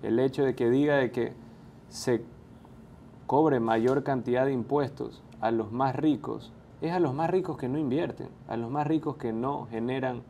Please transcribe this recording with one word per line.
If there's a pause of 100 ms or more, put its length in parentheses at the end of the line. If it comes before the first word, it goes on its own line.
El
hecho
de
que
diga
de
que (540)
se (1000)
cobre
mayor
cantidad
de
impuestos (200)
a
los
más
ricos, (260)
es
a
los
más
ricos
que
no
invierten, (200)
a
los
más
ricos
que
no
generan